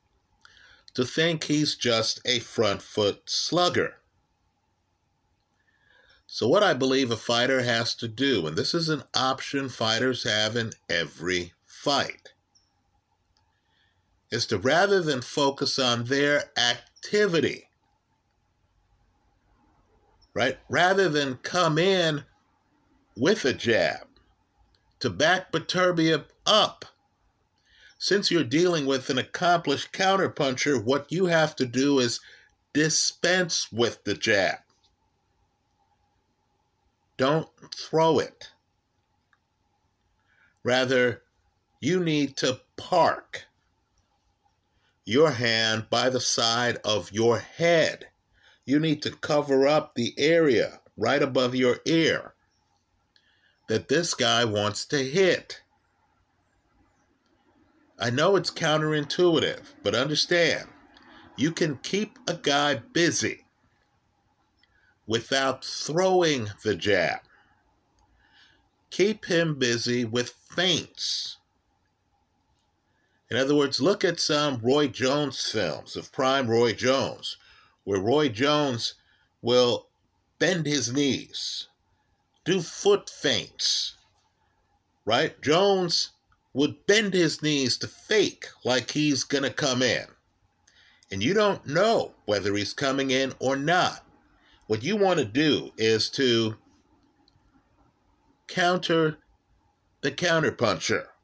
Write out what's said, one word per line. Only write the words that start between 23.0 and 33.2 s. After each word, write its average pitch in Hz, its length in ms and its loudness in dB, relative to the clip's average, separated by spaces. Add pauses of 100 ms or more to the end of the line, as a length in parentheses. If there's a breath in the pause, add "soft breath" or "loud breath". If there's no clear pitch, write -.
with 170 300 0
a 120 80 0
jab 98 540 0 (960)
to 120 100 -2
back 165 400 0
Beterbiev 165 720 0 (240)
up, 202 380 2 (1120 soft breath)
since - 320 0
you're 165 120 2
dealing 156 440 0
with 135 220 -2
an 131 100 -2
accomplished 156 720 -2
counterpuncher, 147 920 0
what 139 280 -2
you 180 160 0
have 160 300 2
to 131 80 -2
do 131 340 0
is 117 220 -2 (520 loud breath)
dispense 160 960 -2